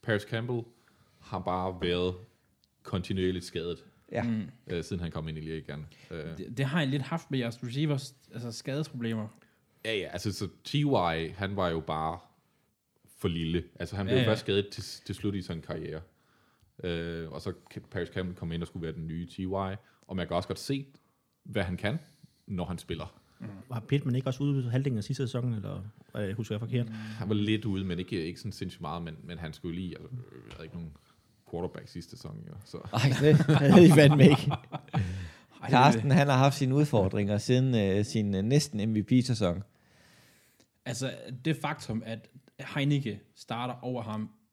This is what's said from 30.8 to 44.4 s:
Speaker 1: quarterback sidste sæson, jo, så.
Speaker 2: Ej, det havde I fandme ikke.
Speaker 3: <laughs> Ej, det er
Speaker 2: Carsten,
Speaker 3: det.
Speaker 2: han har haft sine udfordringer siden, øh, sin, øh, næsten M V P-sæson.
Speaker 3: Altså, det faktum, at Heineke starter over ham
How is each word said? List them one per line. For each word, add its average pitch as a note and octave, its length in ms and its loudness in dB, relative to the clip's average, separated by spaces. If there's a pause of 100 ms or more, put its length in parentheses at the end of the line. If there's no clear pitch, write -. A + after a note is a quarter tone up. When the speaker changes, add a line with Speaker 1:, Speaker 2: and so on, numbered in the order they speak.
Speaker 1:
quarterback E2+ 360 -8
sidste - 240 -14
sæson, - 360 -14
jo, - 60 -16 (120)
så. - 120 -14 (160)
Speaker 2:
Ej, A2+ 60 2 (220)
det D3+ 140 8
havde D#3+ 500 10
I D#3+ 40 12
fandme C#3+ 340 10
ikke. - 280 8
Speaker 3:
<laughs> - 0 -
Ej, - 460 -6
det - 40 2 (640)
er G#2 60 -8
Speaker 2:
Carsten, B2+ 360 6
Speaker 3:
det. C#3 80 6
Speaker 2:
han C#3 140 6
har C3+ 100 4
haft C3+ 180 6
sine C3 200 0
udfordringer G#2 600 2
siden, B2+ 380 2
øh, G2+ 300 4
sin, G#2 300 -2
øh, F#2+ 80 0
næsten A2+ 460 2
M A2 60 0
V G#2 80 2
P-sæson. G#2+ 600 2 (1200)
Speaker 3:
Altså, B2 260 -6 (340)
det D#3+ 120 0
faktum, C#3+ 480 -6
at A2+ 240 -10 (460)
Heineke C#3 440 0 (160)
starter A#2+ 460 -8
over B2 220 -4
ham G#2+ 260 -6 (240)